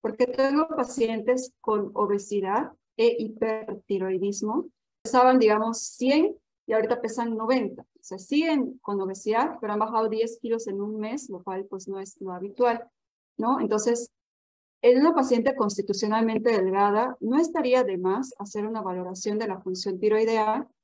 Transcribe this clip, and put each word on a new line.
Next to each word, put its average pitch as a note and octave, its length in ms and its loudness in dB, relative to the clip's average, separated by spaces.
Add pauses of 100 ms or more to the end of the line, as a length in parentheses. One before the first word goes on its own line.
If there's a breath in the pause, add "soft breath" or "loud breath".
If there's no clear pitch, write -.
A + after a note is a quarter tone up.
Porque A3+ 240 0
tengo C#4 420 2
pacientes B3 920 -2
con G#3 320 0
obesidad G3+ 760 -2 (260)
e A#3 200 4
hipertiroidismo, G#3 1500 -4 (360)
pesaban, B3+ 360 6
digamos, A3 400 4
cien D4+ 580 0 (300)
y A3 80 -2
ahorita A3 260 0
pesan A#3 340 -4
noventa. A3 480 0
O - 200 -20
sea, F#3+ 160 -12
siguen D4+ 640 0
con G3+ 180 -4
obesidad, G#3+ 580 -2
pero G#3 140 -6
han G#3 60 -2
bajado A3 320 0
diez A3+ 280 -2
kilos A3+ 280 -4
en G3 160 -6
un G#3+ 160 -6
mes, A3 320 -6
lo F3+ 120 -12
cual, F#3+ 220 -6
pues, F#3+ 240 -12
no G3 100 -8
es G3 220 -14
lo F#3+ 120 -8
habitual, A3+ 540 -2 (520)
¿no? A#3+ 200 0
Entonces, A#3 540 0 (720)
en B3 160 8
una E4 140 6
paciente C4 420 2
constitucionalmente G#3+ 920 0
delgada, G3+ 680 2
no B3 220 2
estaría B3+ 440 2
de G3 120 -2
más G3 420 -2
hacer G#3 280 -6
una A3 160 -6
valoración F#3 560 -4
de A3 100 -4
la F#3+ 140 -6
función F#3 360 -4
tiroidea A3 680 2 (160)